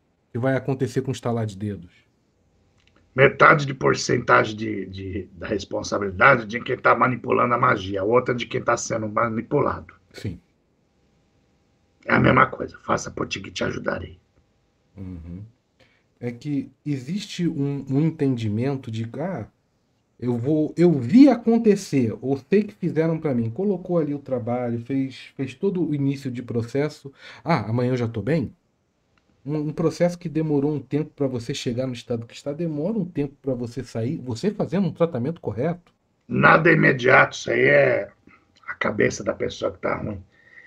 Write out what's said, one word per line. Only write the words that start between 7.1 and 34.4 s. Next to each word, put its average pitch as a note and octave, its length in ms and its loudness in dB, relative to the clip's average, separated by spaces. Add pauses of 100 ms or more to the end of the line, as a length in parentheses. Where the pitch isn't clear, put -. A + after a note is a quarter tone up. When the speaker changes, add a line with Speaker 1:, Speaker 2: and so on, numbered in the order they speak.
Speaker 2:
a A#2 40 2
magia, G2+ 440 0
a - 20 -2
outra B2 320 2
de A#2 100 -6
quem B2 160 -4
tá A#2 140 0
sendo A2 320 -4
manipulado. A2 840 -2 (180)
Speaker 1:
Sim. - 260 -10 (1700)
Speaker 2:
É - 100 -2
a A#2+ 60 6
mesma B2+ 280 6
coisa. - 320 -10
Faça - 300 -2
por - 160 -4
ti - 140 -8
que G2 100 -12
te - 140 -6
ajudarei. - 560 -4 (800)
Speaker 1:
Uhum. F#2 460 -12 (760)
É A#2+ 100 -8
que C#3 400 -6 (160)
existe D3+ 640 -4
um, C#3 420 -2
um C3+ 120 2
entendimento C3 920 0
de, A2+ 260 -6
ah, D3+ 300 -6 (720)
eu A#2+ 180 0
vou, D3+ 380 0
eu E3+ 160 6
vi D#3 380 6
acontecer, A3 920 2
ou C3+ 160 -2
sei G3+ 260 2
que G3+ 100 -12
fizeram D#3+ 440 0
pra D#3 160 -2
mim, A#2 160 0
colocou F3+ 480 -2
ali D3 160 0
o C#3 60 -6
trabalho, A#2+ 600 -4
fez, C3+ 560 -4
fez C3+ 160 -6
todo F3+ 340 0
o D3 80 -2
início C#3 340 -2
de A#2+ 140 -6
processo. B2+ 720 -4 (280)
Ah, C3 280 0
amanhã B2 240 2
eu B2+ 40 2
já A#2+ 120 0
tô A#2 120 -6
bem? C3 320 0 (920)
Um, D3 120 -4
um D3+ 160 -4
processo F3 440 0
que - 100 -10
demorou D3+ 460 0
um C#3+ 60 -4
tempo D3+ 360 -4
pra C#3+ 120 0
você B2+ 260 -6
chegar B2+ 320 -4
no B2+ 80 -4
estado A#2 320 -6
que - 80 -20
está, - 180 -8
demora E3 460 -4
um E3+ 80 -2
tempo C#3+ 360 -4
pra C3+ 120 -2
você A#2+ 300 -6
sair, A#2 340 -4
você B2 340 -4